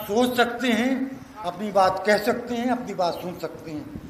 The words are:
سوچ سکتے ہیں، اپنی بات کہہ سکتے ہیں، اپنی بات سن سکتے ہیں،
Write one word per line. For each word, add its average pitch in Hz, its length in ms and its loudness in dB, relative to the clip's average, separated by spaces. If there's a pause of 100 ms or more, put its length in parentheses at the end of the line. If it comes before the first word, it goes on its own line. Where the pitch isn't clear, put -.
سوچ 247 280 2
سکتے 240 380 2
ہیں، 254 280 2 (440)
اپنی 208 260 -4
بات 190 340 4
کہہ 208 180 4
سکتے 240 340 -2
ہیں، 240 140 0
اپنی 202 240 -2
بات 170 200 0
سن 175 240 -8
سکتے - 320 -10
ہیں، 151 140 -8 (260)